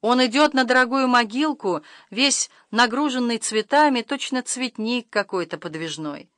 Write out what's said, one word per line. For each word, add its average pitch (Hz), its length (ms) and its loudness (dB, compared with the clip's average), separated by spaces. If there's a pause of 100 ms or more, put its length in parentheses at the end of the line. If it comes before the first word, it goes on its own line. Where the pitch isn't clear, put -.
Он 247 240 4
идёт 294 280 2
на 262 120 2
дорогую 254 420 2
могилку, 240 760 0 (260)
весь 262 400 0 (220)
нагруженный 247 680 0
цветами, 247 640 2
точно 254 400 -6
цветник 247 680 -6
какой-то 185 480 -4
подвижной. 156 800 -10